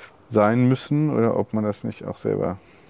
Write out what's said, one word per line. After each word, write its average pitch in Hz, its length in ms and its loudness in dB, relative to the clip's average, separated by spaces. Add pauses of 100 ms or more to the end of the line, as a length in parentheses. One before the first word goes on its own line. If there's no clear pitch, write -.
(280)
sein 113 400 4
müssen 147 480 0
oder 113 220 0
ob 107 160 -4
man 110 100 -2
das 104 200 -6
nicht 110 200 -10
auch 98 120 -8
selber 98 420 -4 (320)